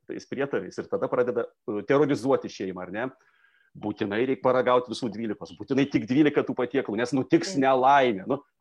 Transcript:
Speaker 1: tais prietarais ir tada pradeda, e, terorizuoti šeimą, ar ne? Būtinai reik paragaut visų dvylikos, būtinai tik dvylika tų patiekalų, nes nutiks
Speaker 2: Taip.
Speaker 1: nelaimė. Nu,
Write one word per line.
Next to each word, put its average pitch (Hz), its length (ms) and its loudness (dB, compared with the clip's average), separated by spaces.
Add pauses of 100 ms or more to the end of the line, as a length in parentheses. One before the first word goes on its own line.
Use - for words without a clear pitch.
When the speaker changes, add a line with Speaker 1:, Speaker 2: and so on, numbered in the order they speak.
Speaker 1:
tais - 220 -12
prietarais 110 520 -6
ir 87 80 -8
tada 110 240 -4
pradeda, 123 380 -2 (140)
e, 104 200 -6
terorizuoti 135 680 2
šeimą, 92 340 -8
ar 90 100 -14
ne? 113 140 -4 (680)
Būtinai 104 500 -4
reik 131 180 -2
paragaut 123 420 4
visų 110 240 -6
dvylikos, 101 460 -10
būtinai 139 340 0
tik 120 160 -2
dvylika 143 380 4
tų 127 100 -6
patiekalų, 123 460 -2
nes 123 160 -2
nutiks 160 400 0
Speaker 2:
Taip. 135 80 2
Speaker 1:
nelaimė. 127 640 4
Nu, 139 100 -2 (220)